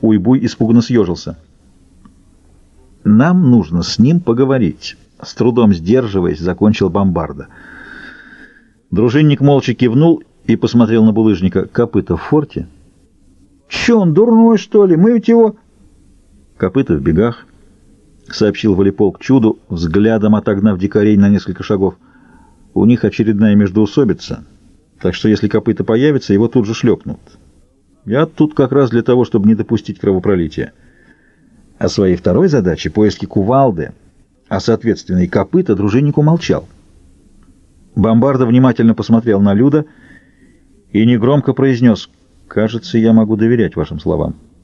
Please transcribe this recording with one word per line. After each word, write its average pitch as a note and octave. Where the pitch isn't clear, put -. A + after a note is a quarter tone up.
Уйбуй A2
испуганно A2+
съежился. F#2
"Нам D3
нужно F2
с -
ним D3+
поговорить", B2
с -
трудом A#2
сдерживаясь, F#2
закончил F2+
Бомбарда. E2+
Дружинник C#3
молча C#3
кивнул C#3
и A2+
посмотрел A2+
на A2
булыжника. F#2+
"Копыта G2+
в -
форте?" D3
"Че, A#3
он E3+
дурной, A3+
что G3+
ли? F3
Мы G#3+
ведь A#3
его..." A3+
"Копыта F#2+
в C#2+
бегах", F#2
сообщил G#2
Валиполк G2
Чуду, A2+
взглядом G2+
отогнав G2+
дикарей G#2
на G2+
несколько G2
шагов. F#2+
"У F#2+
них A#2
очередная G#2+
междоусобица, G#2
так F2+
что -
если G#2
Копыта G#2
появится, B2+
его A2
тут A2+
же A2+
шлепнут. -
Я C#3
тут D3+
как C3+
раз C#3
для A2+
того, B2
чтобы G#2
не A2+
допустить G#2
кровопролития". F#2
О -
своей F#2+
второй A#2
задаче, F2+
поиске G#2
кувалды, G#2+
а F#2+
соответственно A2
и F2
Копыта, G#2+
дружинник B2
умолчал. D3+
Бомбарда A#2
внимательно A#2
посмотрел A2
на G2+
Люда C#3+
и A2
негромко B2
произнес: B2
"Кажется, A2
я A2+
могу A2
доверять A2+
вашим D#2
словам". D2